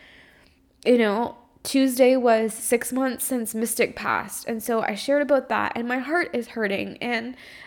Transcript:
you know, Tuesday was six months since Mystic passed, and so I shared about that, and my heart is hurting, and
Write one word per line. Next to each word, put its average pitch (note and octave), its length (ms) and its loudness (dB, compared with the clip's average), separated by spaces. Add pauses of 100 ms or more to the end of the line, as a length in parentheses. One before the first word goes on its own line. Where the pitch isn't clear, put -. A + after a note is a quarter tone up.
(840)
you A#3+ 120 6
know, A3 400 0 (240)
Tuesday C4 540 4
was A3+ 380 2
six - 400 -2
months C4 320 -2
since A#3 300 -4
Mystic A3 400 -2
passed, - 520 -4
and A3 140 -6
so A3+ 200 0
I - 140 -4
shared C#4+ 260 0
about C4+ 280 2
that, G#3 260 -2
and A#3 120 -4
my B3 100 -2
heart D4 360 -2
is A#3 160 -6
hurting, G3+ 480 -4
and A#3+ 380 -4 (320)